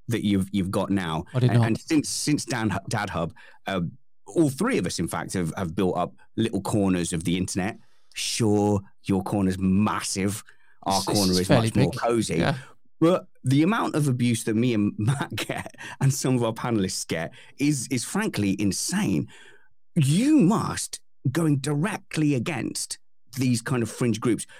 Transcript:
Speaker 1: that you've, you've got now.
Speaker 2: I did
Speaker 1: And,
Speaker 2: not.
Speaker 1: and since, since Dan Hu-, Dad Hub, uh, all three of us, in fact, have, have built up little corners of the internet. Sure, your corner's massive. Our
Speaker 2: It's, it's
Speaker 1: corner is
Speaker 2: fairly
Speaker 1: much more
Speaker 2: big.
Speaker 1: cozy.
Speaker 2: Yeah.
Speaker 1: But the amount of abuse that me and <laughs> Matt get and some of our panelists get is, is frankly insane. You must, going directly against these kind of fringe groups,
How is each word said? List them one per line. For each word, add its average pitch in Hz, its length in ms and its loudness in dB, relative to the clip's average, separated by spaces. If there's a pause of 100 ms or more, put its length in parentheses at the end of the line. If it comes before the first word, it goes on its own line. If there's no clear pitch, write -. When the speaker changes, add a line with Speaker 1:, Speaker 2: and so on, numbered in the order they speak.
Speaker 1:
that 104 160 -2
you've, 98 260 2
you've 98 200 -2
got 101 180 -2
now. 85 340 -2 (100)
Speaker 2:
I 127 60 -2
did 120 120 4
Speaker 1:
And, 117 80 4
Speaker 2:
not. 113 80 4
Speaker 1:
and 113 120 0
since, - 300 0
since - 340 -2
Dan 110 280 -2
Hu-, 87 80 -2 (100)
Dad 104 220 -2
Hub, 85 220 -4 (320)
uh, 95 140 -2 (460)
all - 240 2
three 202 280 0
of - 80 0
us, - 140 -4
in 82 80 -2
fact, 82 260 -6
have, 82 220 -2
have 87 180 -6
built 92 220 0
up 87 180 -4 (220)
little 110 240 -2
corners 92 540 0
of 82 100 -2
the 87 140 0
internet. 95 400 -4 (360)
Sure, 104 680 2 (220)
your 95 200 0
corner's 95 340 0
massive. 98 840 0 (400)
Our 95 140 2
Speaker 2:
It's, 95 100 -4
it's 107 100 2
Speaker 1:
corner 92 220 2
is 90 80 0
Speaker 2:
fairly 117 200 4
Speaker 1:
much 107 100 -2
more - 140 4
Speaker 2:
big. 123 80 -8
Speaker 1:
cozy. 113 400 0
Speaker 2:
Yeah. - 160 0 (440)
Speaker 1:
But 170 280 2 (180)
the 135 180 4
amount 226 320 0
of 147 140 2
abuse 120 340 0
that 110 120 0
me 120 180 2
and 104 220 2
<laughs> - 20 -18
Matt 135 400 0
get - 380 -8 (260)
and 135 120 4
some 131 220 0
of 120 80 2
our 110 80 0
panelists 104 560 -2
get 85 240 -4 (260)
is, 139 320 0
is 131 140 -2
frankly 104 560 -2
insane. 101 720 -2 (640)
You 196 460 4
must, - 580 0 (320)
going 156 280 2
directly 151 760 0
against - 600 -4 (400)
these 123 240 2
kind 127 200 0
of 110 80 -2
fringe 117 300 0
groups, 117 260 0 (140)